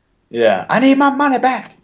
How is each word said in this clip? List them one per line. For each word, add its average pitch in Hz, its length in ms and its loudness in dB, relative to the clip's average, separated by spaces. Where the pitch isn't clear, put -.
Yeah. 110 380 0
"I 208 120 0
need 269 180 2
my 285 120 2
money 269 280 -2
back." 254 460 -4